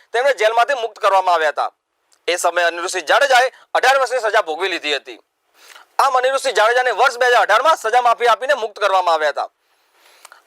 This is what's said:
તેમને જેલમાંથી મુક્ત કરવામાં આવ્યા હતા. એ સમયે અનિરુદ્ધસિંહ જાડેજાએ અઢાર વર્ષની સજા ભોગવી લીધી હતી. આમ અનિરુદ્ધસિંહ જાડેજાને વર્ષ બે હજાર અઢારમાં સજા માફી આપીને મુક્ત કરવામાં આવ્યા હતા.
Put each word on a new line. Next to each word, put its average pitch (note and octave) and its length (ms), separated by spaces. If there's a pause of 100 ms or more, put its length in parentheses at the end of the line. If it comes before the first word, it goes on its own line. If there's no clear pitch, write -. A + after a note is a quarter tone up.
(120)
તેમને C4 200
જેલમાંથી A#3 420
મુક્ત A3+ 240
કરવામાં F#3+ 360
આવ્યા D#3+ 140
હતા. C3 240 (560)
એ F3 80
સમયે F3 280
અનિરુદ્ધસિંહ E3+ 400
જાડેજાએ B3 480 (220)
અઢાર B3+ 240
વર્ષની B3 220
સજા G#3+ 220
ભોગવી E3 260
લીધી D3+ 280
હતી. B2+ 220 (800)
આમ C4 200
અનિરુદ્ધસિંહ C4 360
જાડેજાને A#3+ 360
વર્ષ A#3 280
બે A#3+ 80
હજાર A#3+ 160
અઢારમાં A#3 340
સજા A#3 240
માફી A#3+ 260
આપીને A#3 280
મુક્ત G#3+ 260
કરવામાં F#3 340
આવ્યા D#3 140
હતા. B2+ 200 (1000)